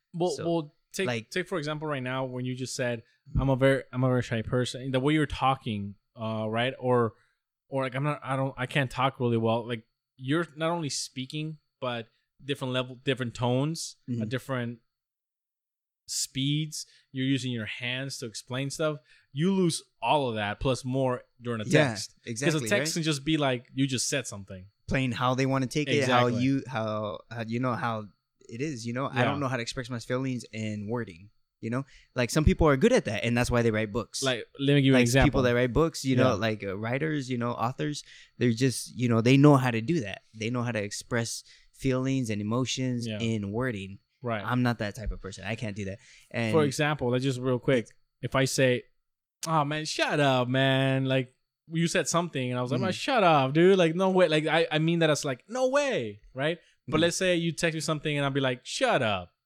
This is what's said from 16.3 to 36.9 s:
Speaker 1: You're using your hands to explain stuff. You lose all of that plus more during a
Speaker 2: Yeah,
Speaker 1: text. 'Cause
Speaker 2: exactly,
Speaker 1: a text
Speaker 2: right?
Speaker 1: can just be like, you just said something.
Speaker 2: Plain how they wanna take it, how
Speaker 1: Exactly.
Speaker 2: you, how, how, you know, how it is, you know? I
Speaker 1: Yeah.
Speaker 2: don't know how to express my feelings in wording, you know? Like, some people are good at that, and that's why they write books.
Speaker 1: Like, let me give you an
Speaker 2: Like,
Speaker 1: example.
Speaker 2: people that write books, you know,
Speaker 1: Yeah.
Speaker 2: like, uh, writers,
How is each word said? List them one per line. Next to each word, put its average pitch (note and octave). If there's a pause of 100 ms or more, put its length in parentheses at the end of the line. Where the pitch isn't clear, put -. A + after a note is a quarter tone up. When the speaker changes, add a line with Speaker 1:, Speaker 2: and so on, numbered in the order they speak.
Speaker 1:
You're C3
using C3
your A2
hands B2+
to B2+
explain B2+
stuff. D#3 (340)
You E3
lose F#3 (200)
all C#3+
of A2+
that G#2
plus C3
more B2+ (180)
during A#2
a G#2
Speaker 2:
Yeah, C#3+
Speaker 1:
text. - (100)
'Cause A2+
Speaker 2:
exactly, C3+
Speaker 1:
a G#2
text C#3
Speaker 2:
right? E3+
Speaker 1:
can -
just D3
be D#3
like, C3
you C3+
just C3
said C#3
something. G2 (200)
Speaker 2:
Plain C3
how B2+
they C3+
wanna C3+
take C#3+
it, C3
how B2
Speaker 1:
Exactly. A#2+
Speaker 2:
you, C3+
how, G#2+ (100)
how, A#2
you A2+
know, B2+
how A2 (400)
it A#2
is, C3
you A#2
know? C3
I -
Speaker 1:
Yeah. B2+
Speaker 2:
don't C#3
know C3+
how B2+
to A#2
express A#2+
my B2
feelings B2+
in G#2+
wording, G#2 (320)
you A2+
know? C3 (280)
Like, B2
some D#3
people E3+
are C#3
good G#3
at A#3
that, G#2
and A#2+
that's A#2+
why A#2+
they A2+
write G#2+
books. A2+
Speaker 1:
Like, B2+ (140)
let C#3
me C#3+
give -
you C3+
an C3
Speaker 2:
Like, B2
Speaker 1:
example. B2
Speaker 2:
people B2
that A#2+
write B2
books, D#3
you C3
know, C3
Speaker 1:
Yeah. A#2+
Speaker 2:
like, G#2+
uh, G2
writers, C3